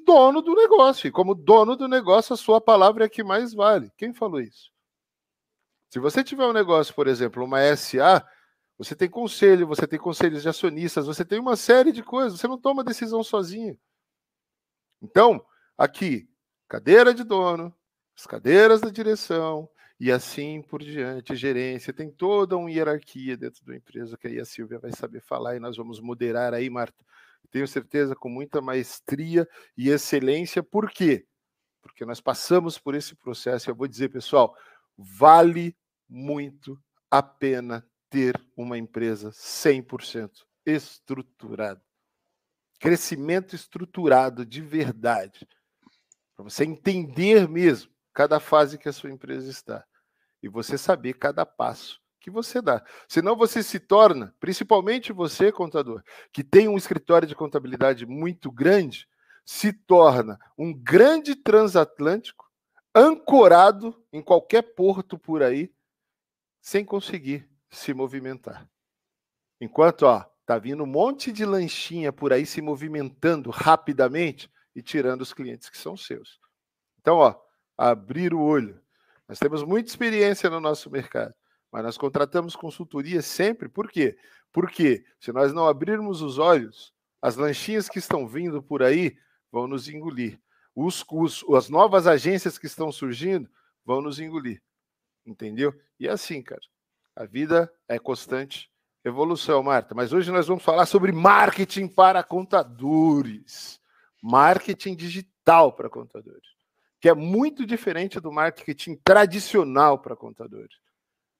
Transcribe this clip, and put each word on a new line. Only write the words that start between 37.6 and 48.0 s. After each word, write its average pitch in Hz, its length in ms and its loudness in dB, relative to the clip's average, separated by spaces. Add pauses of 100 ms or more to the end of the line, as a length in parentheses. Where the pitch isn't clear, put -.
ter 127 280 -2 (200)
uma 120 200 -10
empresa 113 540 -8
cem - 500 -2
por 123 220 -14
cento - 420 -16 (200)
estruturada. 113 1160 -10 (1000)
Crescimento 170 760 -4
estruturado 131 920 0
de 120 160 -16
verdade. 117 840 -6 (880)
Pra 101 80 -20
você 104 220 -6
entender 175 800 0
mesmo 160 420 0 (240)